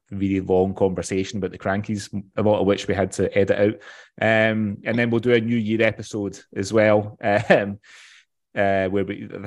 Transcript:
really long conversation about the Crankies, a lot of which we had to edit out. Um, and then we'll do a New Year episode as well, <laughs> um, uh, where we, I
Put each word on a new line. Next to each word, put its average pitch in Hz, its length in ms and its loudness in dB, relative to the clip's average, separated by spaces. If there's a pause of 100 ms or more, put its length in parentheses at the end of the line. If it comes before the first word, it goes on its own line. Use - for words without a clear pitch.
(120)
really 98 300 -2
long 92 340 2
conversation 95 640 -2
about 92 140 -6
the 90 60 -18
Crankies, 104 560 -4 (220)
a 110 60 -2
lot 104 180 4
of 95 80 2
which 98 220 0
we 98 40 0
had 92 200 0
to - 240 0
edit 98 200 4
out. 104 180 2 (460)
Um, 110 640 2
and 113 160 -2
then 120 100 0
we'll 117 120 0
do 123 100 0
a 117 80 6
New 113 160 -2
Year 110 260 0
episode 107 560 -2 (160)
as 101 200 -6
well, 107 460 4
<laughs> - 40 -20
um, 104 560 2 (760)
uh, 98 360 0
where 98 160 -2
we, 98 280 -10
I 98 120 -12